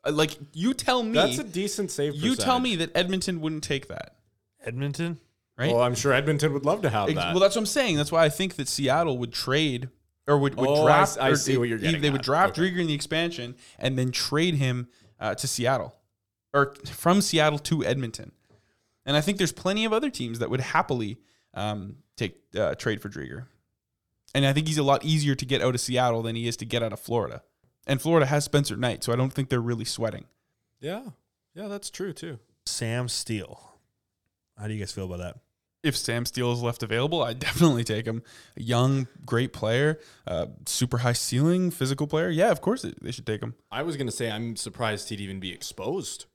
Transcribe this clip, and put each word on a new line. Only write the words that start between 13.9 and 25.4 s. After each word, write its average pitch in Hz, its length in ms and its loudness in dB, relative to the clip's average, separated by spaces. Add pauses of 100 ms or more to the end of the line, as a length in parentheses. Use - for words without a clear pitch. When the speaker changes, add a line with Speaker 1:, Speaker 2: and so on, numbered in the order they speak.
Speaker 1:
then 127 140 2
trade 160 460 0
him, 127 320 0 (320)
uh, 127 160 -2
to - 100 -6
Seattle 120 480 0 (580)
or 139 220 4 (100)
from 185 360 4
Seattle 151 400 4
to 151 240 0
Edmonton. 127 480 -2 (720)
And 143 100 2
I 151 40 6
think 196 180 -2
there's 180 140 2
plenty 208 320 -2
of 220 80 0
other 254 180 0
teams 117 300 -6
that 117 100 -2
would 127 100 0
happily, 120 580 0 (360)
um, 104 440 -6 (180)
take, 104 240 -4 (180)
uh, 87 160 0
trade 107 260 -4
for 104 80 -12
Driedger. 73 380 -12 (880)
And 139 100 4
I 139 60 4
think 156 160 0
he's 156 100 0
a 147 60 2
lot 139 200 4
easier 147 300 2
to 131 120 -4